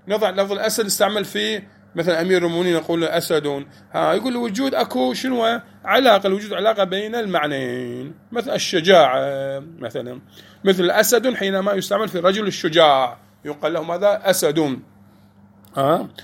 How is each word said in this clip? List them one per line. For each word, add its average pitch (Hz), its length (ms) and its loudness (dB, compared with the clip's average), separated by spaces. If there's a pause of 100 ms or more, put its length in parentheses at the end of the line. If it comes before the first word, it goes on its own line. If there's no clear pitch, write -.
نضع 208 220 0
لفظ 196 220 -2
الأسد 214 340 -2
استعمل 202 400 0
في 214 360 -4 (340)
مثلًا 170 260 0
أمير 180 240 2
المؤمنين، 170 300 0
نقول 165 260 0
له 160 160 0
أسد؟ 143 480 -2 (260)
ها، 160 220 2
يقول: 220 180 -2
"الوجود 240 440 -2
أكو 254 380 0
شنو 233 460 -2 (260)
علاقة، 208 420 4
الوجود 202 260 -2
علاقة 202 300 0
بين 202 320 -4
المعنيين"، 135 1000 -4 (180)
مثل 233 220 -6
الشجاعة 139 1120 2 (160)
مثلًا، 123 400 -10 (440)
مثل 185 260 2
أسد 220 440 2
حينما 196 400 -2
يستعمل 202 340 -2
في 170 120 -8
الرجل 196 280 0
الشجاع 147 720 2 (280)
يقال 147 280 -4
له 160 100 -4
ماذا؟ 190 460 0
أسد. 151 500 0 (1000)
ها، 147 300 2 (160)